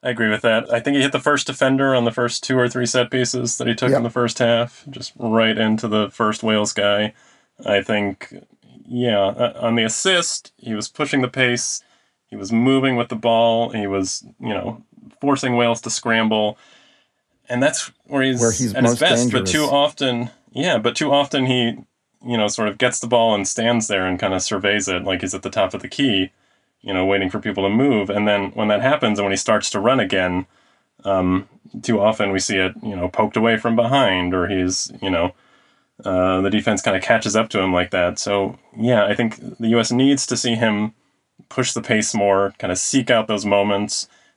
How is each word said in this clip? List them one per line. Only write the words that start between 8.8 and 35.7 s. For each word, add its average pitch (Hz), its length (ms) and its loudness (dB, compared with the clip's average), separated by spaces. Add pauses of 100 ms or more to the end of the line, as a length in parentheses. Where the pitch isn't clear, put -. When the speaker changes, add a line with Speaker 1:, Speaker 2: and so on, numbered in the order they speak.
Speaker 1:
yeah, 120 340 0 (100)
uh, 117 240 -2 (100)
on 117 140 2
the 113 80 2
assist, - 760 -2
he 113 160 -8
was 107 140 -6
pushing 143 340 -2
the 127 60 -2
pace, 123 540 -2 (440)
he 110 100 -16
was 101 160 -6
moving 131 440 4
with 117 120 -2
the 117 80 -8
ball, 117 540 2
he 104 160 -4
was, 98 380 -4 (160)
you 120 120 -8
know, 98 300 -8 (400)
forcing 135 340 0
Wales 117 260 2
to 117 80 -8
scramble. 110 680 0 (920)
And 123 140 -2
that's - 300 -2 (140)
where 139 160 -2
he's 131 180 0
Speaker 2:
Where 117 120 2
he's 110 220 -2
Speaker 1:
at 127 80 0
his 120 100 4
Speaker 2:
most 123 80 -2
Speaker 1:
best, 123 320 2
but 123 120 0
Speaker 2:
dangerous. 95 80 -2
Speaker 1:
too 151 120 2
often, 139 680 -2 (220)
yeah, 147 260 -2
but 113 180 -2
too 147 160 0
often 139 340 2
he, 120 300 0 (480)
you 120 120 -4
know, 107 120 2
sort 107 200 -2
of 98 100 -8
gets 123 220 0
the 120 60 -8
ball 113 280 4
and 101 120 -2
stands 117 420 0
there 95 180 0
and 90 120 -2
kinda 95 220 -2
surveys 101 480 -2
it 90 160 -2
like 92 160 -2
he's 92 140 -6
at 95 80 -10
the 98 80 -6
top 95 240 -2
of 95 80 -8
the - 60 -14
key, 98 420 0 (500)
you 98 140 -8
know, 92 100 2
waiting 98 240 2
for 107 120 -4
people 98 240 -2
to 98 60 2
move. 110 400 2
And 104 160 0
then 101 260 0
when 107 160 -2
that 104 120 2
happens 120 380 2
and 101 80 0
when 98 60 0
he 98 40 -2
starts 104 340 0
to 104 100 -2
run 123 200 2
again, 92 460 0 (580)
um, 95 440 0 (340)
too 110 180 2
often 104 300 2
we 95 80 0
see 98 200 -2
it, 92 140 0 (100)
you 107 120 -8
know, 90 140 -4
poked 110 280 -2
away 113 200 4
from 110 200 0
behind, 95 580 2
or 90 120 0
he's, 92 460 -2 (100)
you 95 80 -4
know, 87 220 0 (720)